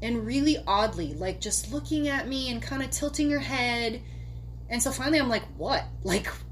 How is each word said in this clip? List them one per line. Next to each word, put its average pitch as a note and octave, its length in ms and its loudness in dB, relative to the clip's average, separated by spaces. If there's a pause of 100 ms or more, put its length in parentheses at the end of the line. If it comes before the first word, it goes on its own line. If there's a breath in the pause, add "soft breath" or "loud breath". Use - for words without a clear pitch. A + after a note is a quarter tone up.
and A3+ 240 0
really C#4 320 4 (100)
oddly, G3 460 2
like, F3+ 260 -4
just - 320 -2
looking D4 380 0
at C4+ 180 0
me C4 240 -2
and A#3 100 -4
kinda C4+ 280 -4
tilting D4 420 2
her C#4+ 80 2
head. A#3+ 640 0 (680 loud breath)
And A#3 140 0
so C4+ 80 2
finally C#4+ 280 4
I'm B3+ 100 4
like, A3 140 2 (140)
"What? G#3+ 280 0 (180)
Like, F3 240 2 (240)